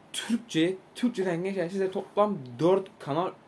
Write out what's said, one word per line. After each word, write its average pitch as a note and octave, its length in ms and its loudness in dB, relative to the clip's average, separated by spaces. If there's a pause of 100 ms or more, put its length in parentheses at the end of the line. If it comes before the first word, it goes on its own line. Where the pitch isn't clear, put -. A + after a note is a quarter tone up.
(140)
Türkçe. F#3 640 0 (200)
Türkçeden F#3 480 0
gençler F#3+ 260 -2
size F#3+ 220 0
toplam G3+ 460 0 (220)
dört F#3+ 280 4 (120)
kanal D#3+ 320 -2 (160)